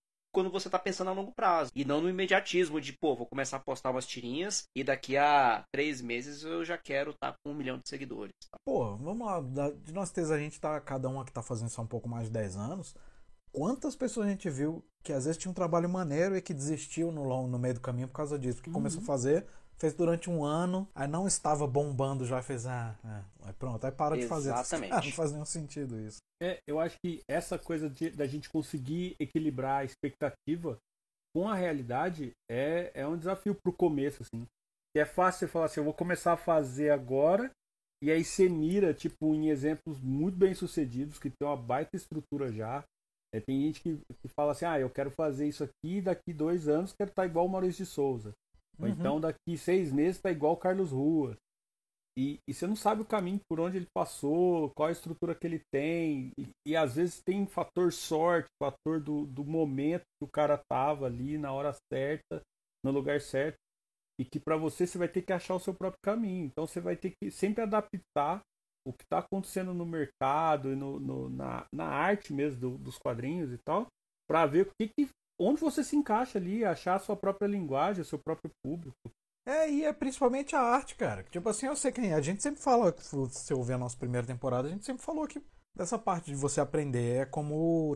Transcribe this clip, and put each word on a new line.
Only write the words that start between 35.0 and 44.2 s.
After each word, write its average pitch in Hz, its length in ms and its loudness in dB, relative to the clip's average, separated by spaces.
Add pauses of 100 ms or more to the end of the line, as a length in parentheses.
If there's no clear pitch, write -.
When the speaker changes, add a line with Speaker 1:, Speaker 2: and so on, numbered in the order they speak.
Speaker 3:
é 147 40 6
fácil 180 340 2
você 170 80 -2
falar 165 180 2
assim, - 140 -2
"Eu 147 60 2
vou 151 80 0
começar 175 400 2
a 165 40 2
fazer 147 540 2
agora", 143 580 4 (540)
e 147 80 4
aí 165 120 4
você 185 260 6
mira, 170 440 4
tipo, 156 400 0
em 156 160 2
exemplos 151 500 0
muito 143 380 2
bem-sucedidos, 151 840 2
que 139 100 -4
tem 143 180 -4
uma 143 100 0
baita 123 380 -2
estrutura 143 560 -6
já. 113 320 -6 (500)
É, 110 60 0
tem 135 220 0
gente 151 200 0
que, 160 140 -2 (260)